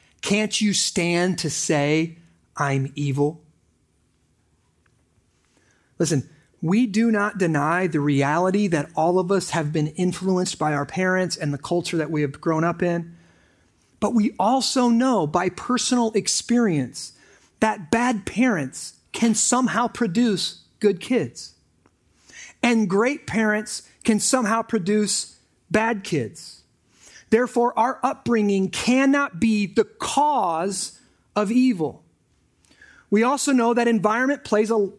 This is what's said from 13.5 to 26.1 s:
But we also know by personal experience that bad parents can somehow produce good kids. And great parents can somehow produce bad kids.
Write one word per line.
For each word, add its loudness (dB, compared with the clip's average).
But 0
we 2
also 2
know 2
by 0
personal -2
experience -2
that -2
bad 0
parents -2
can 2
somehow 0
produce -2
good 2
kids. -4
And 2
great 0
parents -2
can 2
somehow 0
produce -2
bad 0
kids. -6